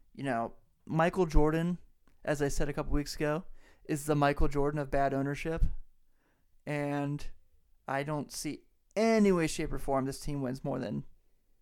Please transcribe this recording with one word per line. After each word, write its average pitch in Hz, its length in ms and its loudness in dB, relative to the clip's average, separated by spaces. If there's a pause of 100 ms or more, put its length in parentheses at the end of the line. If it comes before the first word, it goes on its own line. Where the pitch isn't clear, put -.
(140)
You 135 100 -10
know, 117 300 -2 (320)
Michael 170 400 2
Jordan, 160 520 4 (460)
as 147 180 -2
I 143 60 2
said 139 200 0
a 143 40 -4
couple 143 200 -4
weeks 147 220 0
ago, 151 300 -2 (400)
is 147 220 -4
the 151 100 2
Michael 143 320 4
Jordan 147 320 0
of 139 100 -6
bad 139 240 2
ownership. 143 480 -2 (1040)
And 143 580 -4 (600)
I 135 180 -4
don't 147 280 -6
see - 280 -8 (360)
any 220 360 6
way, 170 140 2
shape, 156 260 -4
or 147 60 -2
form 135 280 0
this 135 140 -6
team 147 200 -4
wins 135 240 -6
more 139 140 -4
than 139 260 -6 (580)